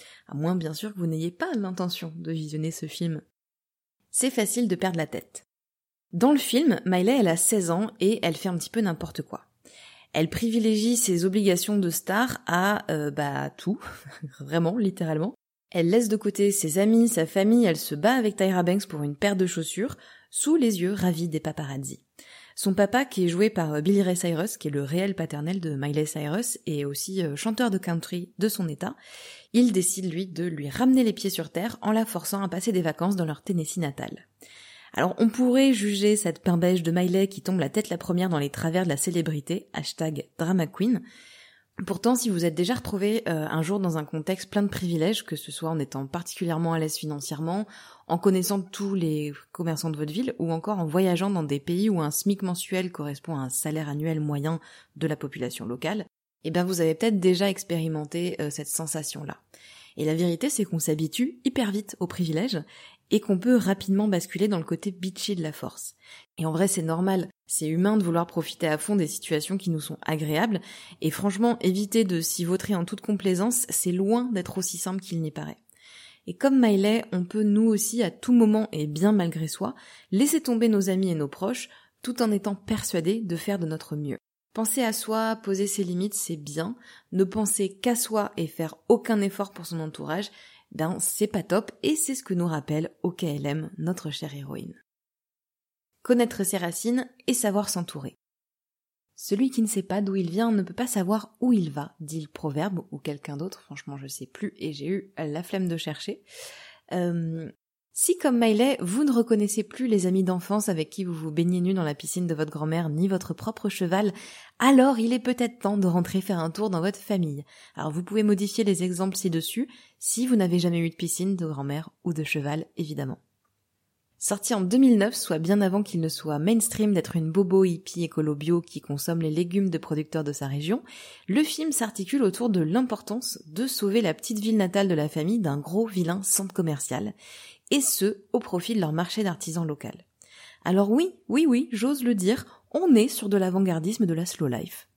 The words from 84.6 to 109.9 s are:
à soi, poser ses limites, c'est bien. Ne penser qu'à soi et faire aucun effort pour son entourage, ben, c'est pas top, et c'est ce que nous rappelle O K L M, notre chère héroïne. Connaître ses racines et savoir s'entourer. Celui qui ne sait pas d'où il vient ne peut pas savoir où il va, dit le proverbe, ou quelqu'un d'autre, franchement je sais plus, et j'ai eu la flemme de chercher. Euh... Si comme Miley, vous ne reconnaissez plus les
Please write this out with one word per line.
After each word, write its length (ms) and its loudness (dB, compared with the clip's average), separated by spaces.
à 100 0
soi, 420 -2
poser 320 -2
ses 160 -2
limites, 300 -2
c'est 240 -6
bien. 400 -6
Ne 120 2
penser 500 -2
qu'à 220 0
soi 420 -2
et 100 -2
faire 280 -8
aucun 320 4
effort 300 -2
pour 140 -14
son 140 -8
entourage, 500 -6
ben, 260 -2
c'est 280 0
pas 160 -4
top, 280 0
et 140 2
c'est 180 -2
ce 80 -10
que 100 -6
nous 140 0
rappelle 440 -2
O 80 0
K 120 -8
L 220 -4
M, 320 -4
notre 320 -4
chère 240 -10
héroïne. 400 -12
Connaître 440 2
ses 120 -2
racines 520 -2
et 60 2
savoir 360 0
s'entourer. 480 -8
Celui 360 0
qui 100 2
ne 60 4
sait 160 -2
pas 180 -2
d'où 140 0
il 140 0
vient 220 2
ne 120 4
peut 100 -10
pas 140 -4
savoir 540 -2
où 100 4
il 200 4
va, 280 -10
dit 220 -10
le 80 -12
proverbe, 600 -4
ou 80 -10
quelqu'un 360 -8
d'autre, 260 -10
franchement 360 -14
je 100 -14
sais 200 -12
plus, 300 -10
et 140 -6
j'ai 160 -10
eu 300 -4
la 260 -6
flemme 240 -2
de 100 -2
chercher. 460 -8
Euh... 580 -2
Si 240 2
comme 220 4
Miley, 400 4
vous 240 0
ne 80 4
reconnaissez 520 2
plus 240 -6
les 200 4